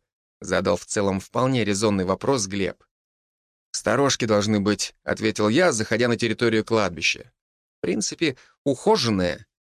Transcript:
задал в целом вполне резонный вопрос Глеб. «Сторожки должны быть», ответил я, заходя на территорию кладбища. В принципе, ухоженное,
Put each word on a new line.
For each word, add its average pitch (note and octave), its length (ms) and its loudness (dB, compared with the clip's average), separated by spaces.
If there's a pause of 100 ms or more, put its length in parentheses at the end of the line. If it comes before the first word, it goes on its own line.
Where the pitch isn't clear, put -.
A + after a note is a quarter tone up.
(400)
задал F#2 380 0
в - 80 -16
целом G2 340 0
вполне B2 440 0
резонный G2+ 420 0
вопрос G2 420 0
Глеб. F#2+ 360 -6 (880)
«Сторожки B2+ 540 0
должны G#2 340 2
быть», G2+ 340 0 (100)
ответил G#2+ 460 0
я, E3 220 4
заходя A2+ 360 0
на A#2 100 0
территорию A2 480 0
кладбища. F#2 640 -2 (460)
В - 40 -20
принципе, E3+ 560 -2 (260)
ухоженное, A#2 840 0 (180)